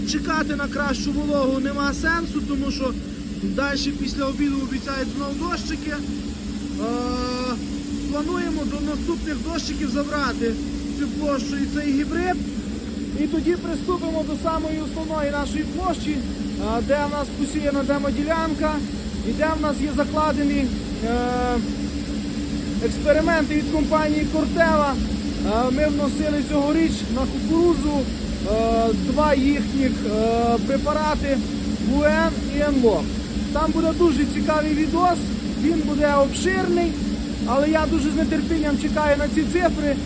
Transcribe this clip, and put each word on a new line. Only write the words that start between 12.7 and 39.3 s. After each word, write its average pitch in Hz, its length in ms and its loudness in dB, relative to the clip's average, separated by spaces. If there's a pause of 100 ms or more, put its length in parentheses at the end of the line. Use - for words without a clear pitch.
І - 20 2
тоді 320 340 0
приступимо 330 720 -2
до 302 220 -2
самої 311 300 -2
основної 311 500 -4
нашої 294 340 -2
площі, 330 460 -2
е, 220 760 -2
де 196 100 4 (100)
в - 20 -2
нас 196 160 -2 (120)
посіяна 285 440 0
демоділянка 294 880 0 (560)
і 226 40 0
де 302 160 2 (100)
в 302 40 -2
нас 294 180 0
є 294 160 0
закладені, 285 680 2
е, 226 520 -2 (1700)
експерименти 311 680 2
від - 180 0
компанії 302 640 2
Corteva. 311 580 4
Е, 233 800 0
ми 294 160 2
вносили 294 640 0
цьогоріч 294 420 2 (220)
на 254 60 0
кукурузу, 294 800 2
е, 226 880 0 (240)
два 302 220 4
їхніх, 269 580 2 (140)
е, 233 500 2 (100)
препарати 277 720 2 (520)
Bluen 302 400 4 (260)
і - 20 0
Enlog. 247 440 4 (500)
Там 311 200 2
буде 320 160 2 (100)
дуже 294 260 4 (100)
цікавий 302 400 2
відос, 330 440 2 (440)
він 320 260 2
буде 294 260 2
обширний, 349 800 2 (540)
але 277 240 4
я 311 200 4
дуже 311 200 2
з 311 140 2
нетерпінням 302 580 2
чекаю 302 340 2
на 285 120 0
ці 311 140 2